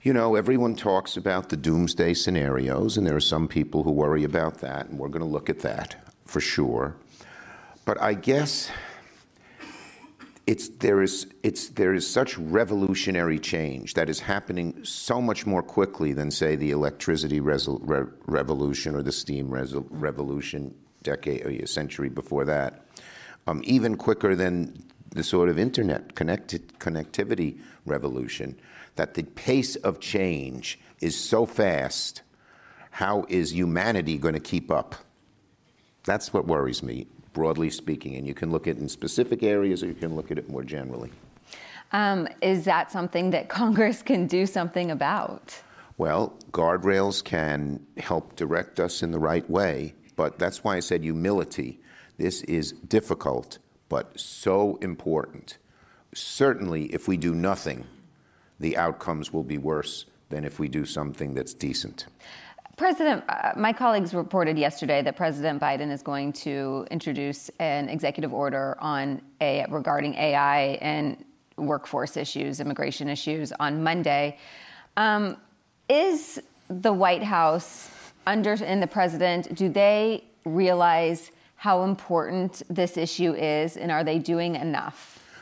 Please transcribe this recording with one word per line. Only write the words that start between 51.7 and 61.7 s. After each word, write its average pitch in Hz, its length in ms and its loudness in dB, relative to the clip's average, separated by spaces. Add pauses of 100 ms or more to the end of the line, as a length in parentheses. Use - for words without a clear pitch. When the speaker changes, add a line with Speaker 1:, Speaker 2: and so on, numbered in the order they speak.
Speaker 1:
This 87 260 -2
is 78 280 -2
difficult, - 840 -2 (380)
but - 240 -6
so 101 640 0
important. - 760 -4 (560)
Certainly, 95 800 0
if - 140 -4
we 95 80 2
do 82 180 0
nothing, 82 520 -2 (720)
the 80 160 -2
outcomes 80 560 -2
will 80 140 -4
be 73 120 -6
worse 76 460 -4 (240)
than 76 160 -6
if 71 160 -10
we 76 80 -2
do 71 160 -4
something 71 500 -6
that's 65 200 -6
decent. - 540 -8 (680)